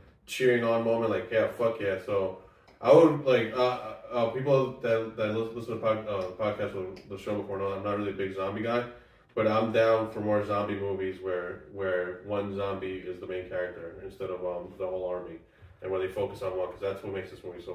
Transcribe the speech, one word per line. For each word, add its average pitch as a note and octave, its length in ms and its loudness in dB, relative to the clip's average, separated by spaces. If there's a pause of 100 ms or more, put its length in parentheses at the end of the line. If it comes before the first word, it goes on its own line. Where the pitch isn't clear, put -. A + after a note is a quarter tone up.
(260)
cheering B2 380 4
on A2+ 200 2
moment. A2+ 260 2
Like, F#2+ 220 -2
yeah, A2 160 4
fuck - 320 0
yeah. G2 160 0 (100)
So F#2+ 320 -2 (420)
I B2+ 120 8
would, D3+ 340 10
like, A#2 300 4
uh, B2+ 380 0 (160)
uh, A#2+ 200 2
people C3 500 2
that, A2+ 360 0
that A2 200 0
lis-, A2+ 180 -4
listen A#2 200 -6
to - 60 -6
pod-, G#2+ 280 0
uh, F#2 240 -4
podcasts G#2 420 -2
with F#2+ 340 -8
the G2 100 -10
show G#2 220 -4
before G2 180 -6
know G2 140 -2
I'm G2 120 -6
not G#2 120 -2
really G2+ 140 -2
a F#2 40 -4
big F#2+ 200 -4
zombie G2+ 280 -4
guy, A#2 220 0 (520)
but A2 100 4
I'm A2 260 2
down A2 380 6
for A2 100 -8
more G#2 240 2
zombie G2+ 300 -2
movies F#2+ 480 -4
where, F2+ 500 -4
where F2+ 540 -2
one G2+ 300 -2
zombie F#2+ 380 -4 (120)
is F2+ 140 -8
the - 80 -12
main F#2 200 -6
character F2+ 560 -6
instead F#2+ 260 -8
of, F2+ 140 -6
um, F2+ 340 -4
the F#2 80 -4
whole F#2 220 -2
army, F2 280 -6 (460)
and F#2 100 -4
where F#2 80 0
they F#2 120 -2
focus - 300 -4
on F#2 160 -4
one, F2+ 120 -2
'cause - 100 -12
that's G2 240 -4
what G2 100 -6
makes F#2 160 -8
this - 140 -16
movie F2 180 -12
so F2+ 120 -10